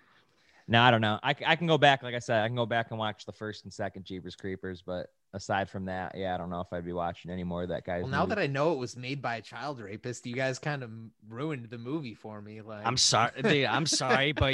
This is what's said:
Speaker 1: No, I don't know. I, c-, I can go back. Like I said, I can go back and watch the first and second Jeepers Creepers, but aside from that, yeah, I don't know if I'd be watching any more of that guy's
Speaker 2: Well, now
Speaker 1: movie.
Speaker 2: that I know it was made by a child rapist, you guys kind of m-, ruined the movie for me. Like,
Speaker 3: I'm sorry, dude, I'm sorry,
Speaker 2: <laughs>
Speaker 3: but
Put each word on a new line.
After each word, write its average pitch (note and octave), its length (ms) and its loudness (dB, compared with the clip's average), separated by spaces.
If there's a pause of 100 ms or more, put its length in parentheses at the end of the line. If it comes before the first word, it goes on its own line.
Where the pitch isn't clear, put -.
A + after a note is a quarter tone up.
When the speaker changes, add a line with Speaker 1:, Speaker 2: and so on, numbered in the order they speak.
(680)
Speaker 1:
No, A#2 140 6
I B2 100 10
don't A2+ 100 6
know. G#2+ 200 2
I, C#3 120 0
c-, B2+ 120 -8
I D#3+ 120 4
can E3+ 100 -2
go D#3+ 100 6
back. C#3 260 6
Like A#2+ 120 -6
I A#2+ 40 -2
said, A#2 240 2
I A2 40 2
can B2 80 -2
go A#2+ 100 2
back A#2 260 0
and A2+ 80 -6
watch G#2+ 260 -4
the G#2 80 -12
first G#2+ 320 -10
and F#2+ 80 -16
second G2 320 -6
Jeepers F2+ 320 -10
Creepers, F#2 440 -8
but F2+ 260 -6 (280)
aside G2 320 -2
from F#2+ 180 -8
that, F#2 300 -6
yeah, F#2 200 -4
I - 20 -4
don't F2 140 -6
know F2 100 -4
if - 100 -10
I'd F2 140 -6
be F2 80 -6
watching E2+ 380 -6
any F2+ 120 -6
more F2 200 -4
of F2 60 -6
that D2+ 160 -4
guy's F2 180 -4
Speaker 2:
Well, C3 80 -6
now C#3+ 100 0
Speaker 1:
movie. G3 140 0
Speaker 2:
that G#3 40 -4
I F3 60 0
know C#3+ 280 0
it C#3+ 40 -2
was B2 180 -6
made B2+ 240 -8
by A#2 180 -4
a A2 40 -8
child A#2+ 400 -10
rapist, A2 460 -8
you A#2+ 80 -6
guys C3 240 -2
kind C#3+ 240 -4
of A2+ 80 -12
m-, A2+ 200 -14 (160)
ruined A#2+ 440 -6
the A#2+ 80 -10
movie B2+ 340 -6
for G#2+ 260 -12
me. G#2+ 220 -14
Like, G#2+ 240 -8
Speaker 3:
I'm A#2+ 120 2
sorry, A#2 440 4
dude, C#3+ 240 4
I'm B2+ 220 2
sorry, C3+ 440 4
Speaker 2:
<laughs> C#3+ 60 -2
Speaker 3:
but C3+ 160 8